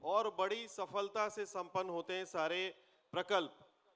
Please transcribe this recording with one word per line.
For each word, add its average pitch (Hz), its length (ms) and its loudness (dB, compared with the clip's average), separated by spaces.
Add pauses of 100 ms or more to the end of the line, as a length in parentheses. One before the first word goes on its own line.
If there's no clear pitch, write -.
और 202 360 2
बड़ी 214 280 0
सफलता 202 640 -2
से 208 160 -6
संपन्न 185 440 -2
होते 170 240 -2
हैं 185 120 -2
सारे 175 500 0 (360)
प्रकल्प। 175 580 0 (260)